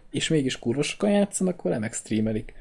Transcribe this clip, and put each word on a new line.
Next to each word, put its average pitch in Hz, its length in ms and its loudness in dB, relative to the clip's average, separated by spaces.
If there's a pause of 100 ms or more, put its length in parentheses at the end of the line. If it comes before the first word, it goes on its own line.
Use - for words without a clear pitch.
És 156 200 -2
mégis 143 300 2
kurva 123 220 0
sokan 202 300 0
játszanak 202 500 2
vele, 180 180 0
meg - 140 -4
streamelik. 110 680 -2